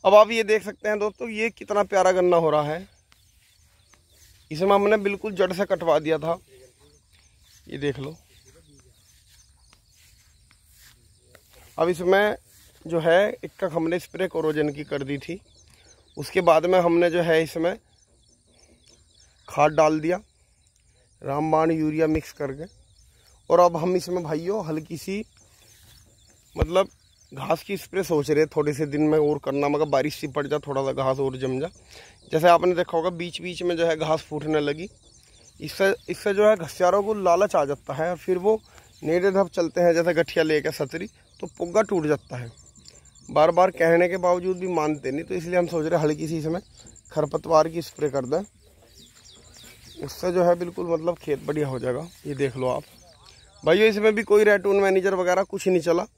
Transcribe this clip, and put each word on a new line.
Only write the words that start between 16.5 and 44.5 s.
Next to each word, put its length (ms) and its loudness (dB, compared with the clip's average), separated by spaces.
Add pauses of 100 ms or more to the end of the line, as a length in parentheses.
में 140 6
हमने 300 4
जो 140 0
है 200 4
इसमें 320 -4 (1700)
खाद 260 2
डाल 260 2
दिया, 200 -4 (1000)
रामबाण 500 0
यूरिया 380 0
मिक्स 240 -2
करके। 300 -10 (840)
और 100 6
अब 180 4
हम 180 -2
इसमें 280 -4
भाइयों 440 -6
हल्की 300 -8
सी 260 -8 (1300)
मतलब 320 2 (440)
घास 320 -4
की 140 -8
स्प्रे 260 -6
सोच 280 0
रहे 160 4
थोड़े 260 -2
से 140 -4
दिन 160 -2
में 160 2
और 200 0
करना, 280 -2
मगर 200 0
बारिश 280 0
सी 140 -10
पड़ 180 -4
जा, 120 -2
थोड़ा 240 -6
सा 100 -2
घास 260 -2
और 180 -4
जम 220 -4
जा। 100 -8 (600)
जैसे 180 2
आपने 260 4
देखा 220 -2
होगा 140 -2
बीच 300 -10
बीच 220 -10
में 140 -2
जो 80 0
है 120 0
घास 240 -2
फूटने 380 -4
लगी, 280 -4 (720)
इससे, 340 -2 (160)
इससे 240 -4
जो 140 4
है 100 6
घसियारों 460 0
को 120 -4
लालच 400 2
आ 100 2
जाता 280 -8
है, 160 -4
और 80 -6
फिर 200 -2
वो 220 0 (440)
नेड़े 280 2
धप 180 2
चलते 320 -2
हैं, 120 6
जैसे 200 2
गठिया 300 0
लेके 300 0
सतरी, 340 -8 (320)
तो 100 -12
पुग्गा 340 -2
टूट 240 -2
जाता 300 -4
है। 140 -12 (800)
बार 220 4
बार 220 4
कहने 360 4
के 100 -4
बावजूद 380 0